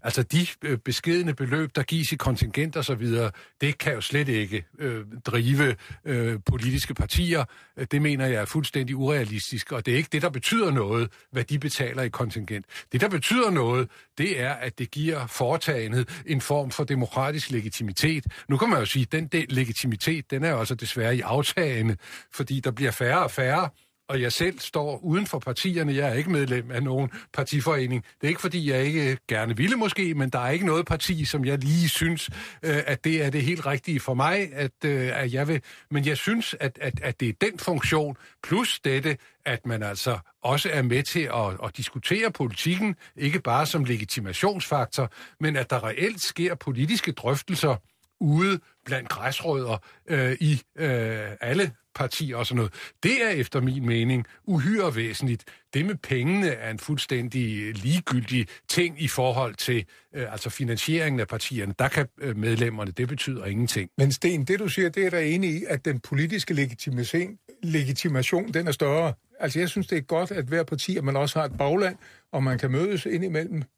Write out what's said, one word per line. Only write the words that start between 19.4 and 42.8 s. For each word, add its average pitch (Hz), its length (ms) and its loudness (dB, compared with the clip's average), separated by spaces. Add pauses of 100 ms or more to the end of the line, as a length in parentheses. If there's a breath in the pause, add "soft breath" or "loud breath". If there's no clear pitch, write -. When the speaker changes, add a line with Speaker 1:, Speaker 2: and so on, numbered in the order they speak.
Speaker 1:
legitimitet, 131 840 0
den 135 140 0
er 165 60 2
jo 139 80 2
altså 113 160 -2
desværre 117 420 0
i 123 40 0
aftagende, 123 760 2 (360 loud breath)
fordi 135 280 -2
der 131 100 0
bliver 120 200 0
færre 131 340 2
og 120 60 0
færre, 143 380 2 (400 soft breath)
og 139 140 0
jeg 120 100 0
selv 165 280 0
står 147 380 -4
uden 180 280 0
for 156 120 -4
partierne. 151 560 0
Jeg 139 160 2
er 113 40 0
ikke 151 160 0
medlem 127 400 0
af 123 120 -2
nogen 135 280 0 (220 loud breath)
partiforening. 135 720 0 (160 loud breath)
Det - 60 -2
er - 20 2
ikke, - 120 -2
fordi 160 300 0
jeg 131 140 2
ikke 143 340 2 (100)
gerne 113 280 0
ville 190 200 2
måske, 196 380 0
men 135 160 0
der 131 80 -2
er 123 120 0
ikke 175 160 0
noget 165 200 2
parti, 160 380 0
som 139 200 0
jeg 139 140 2
lige 156 300 4
synes, 165 420 0 (320 loud breath)
øh, 156 140 2 (100)
at 139 180 -2
det 156 200 2
er 143 60 2
det 143 120 0
helt 165 240 0
rigtige 139 340 0
for 131 140 -2
mig, 160 400 2
at, 139 180 -2 (120)
øh, 135 260 2 (120)
at 127 100 -2
jeg 139 160 0
vil. 156 120 2 (300 loud breath)
Men 143 160 2
jeg 147 100 2
synes, 220 440 -2
at, 139 200 -4
at, 139 220 -4
at 139 180 -4
det 123 80 2
er 107 120 0
den 226 180 0
funktion, 151 580 0 (260 loud breath)
plus 208 380 0
dette, 135 360 0 (280 soft breath)
at 123 220 -4
man 113 160 -2
altså 104 360 -2 (240 soft breath)
også 143 300 2
er 147 100 2
med 123 200 2
til - 180 0 (140)
at, 101 300 0
at 107 120 -6
diskutere 196 540 -2
politikken, 175 640 0 (220 loud breath)